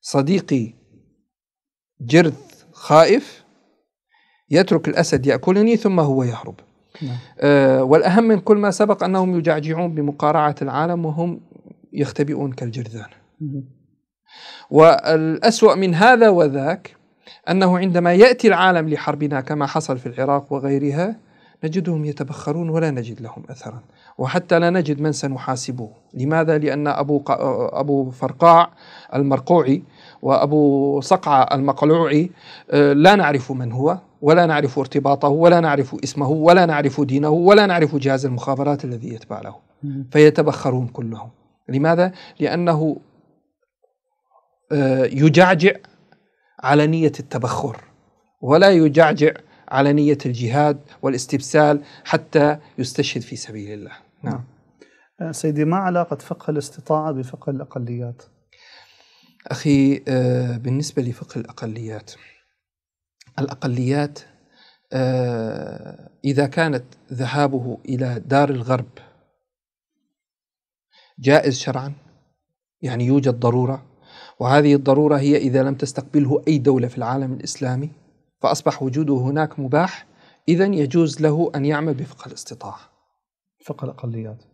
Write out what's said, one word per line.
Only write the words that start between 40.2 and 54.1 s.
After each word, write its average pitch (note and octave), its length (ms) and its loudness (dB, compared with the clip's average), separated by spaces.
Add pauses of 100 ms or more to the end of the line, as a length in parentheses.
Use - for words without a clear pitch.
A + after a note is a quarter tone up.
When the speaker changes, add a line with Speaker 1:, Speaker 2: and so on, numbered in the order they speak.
Speaker 1:
كلهم. A2+ 440 -12 (380)
لماذا؟ E3 440 0 (280)
لأنه، D#3 560 -2 (1800)
آه، C3 320 2
يجعجع D#3+ 680 4 (920)
على D3 240 2
نية D#3+ 340 0
التبخر، A#2+ 600 -8 (600)
ولا E3 280 4
يجعجع D3+ 600 4 (360)
على C#3+ 240 2
نية D3 340 2
الجهاد C3+ 520 -2 (240)
والاستبسال C#3+ 800 0 (220)
حتى D3+ 540 0 (200)
يستشهد B2+ 440 -6
في A#2+ 140 -16
سبيل G#2+ 360 -16
الله. G#2 200 -16 (300)